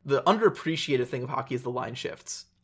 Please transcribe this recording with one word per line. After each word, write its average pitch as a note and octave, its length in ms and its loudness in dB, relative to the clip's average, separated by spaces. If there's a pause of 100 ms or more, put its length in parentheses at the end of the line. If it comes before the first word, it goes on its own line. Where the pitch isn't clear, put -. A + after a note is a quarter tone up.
the C#3 180 2
underappreciated D#3+ 840 2
thing B2+ 140 -6
of B2+ 60 -6
hockey C3+ 260 -4
is B2+ 80 -4
the B2 80 -4
line B2 240 -4
shifts. - 520 -10 (180)